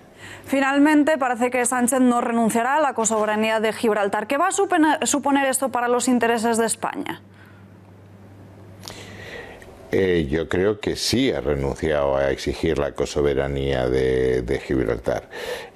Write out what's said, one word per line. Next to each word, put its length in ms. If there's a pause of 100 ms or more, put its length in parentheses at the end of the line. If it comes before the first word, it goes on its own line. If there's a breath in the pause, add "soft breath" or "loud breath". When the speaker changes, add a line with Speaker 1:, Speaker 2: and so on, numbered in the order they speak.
(460 loud breath)
Speaker 1:
Finalmente, 720
parece 340
que 140
Sánchez 360
no 200
renunciará 560
a 40
la 120
cosoberanía 680
de 120
Gibraltar. 540
¿Qué 100
va 120
a 40
supone-, 540
suponer 400
esto 240
para 180
los 180
intereses 520
de 80
España? 560 (2750 loud breath)
Speaker 2:
Eh, 380
yo 200
creo 320
que 160
sí 340
ha 100
renunciado 760
a 140
exigir 480
la 140
cosoberanía 960
de, 540
de 160
Gibraltar. 720 (460 loud breath)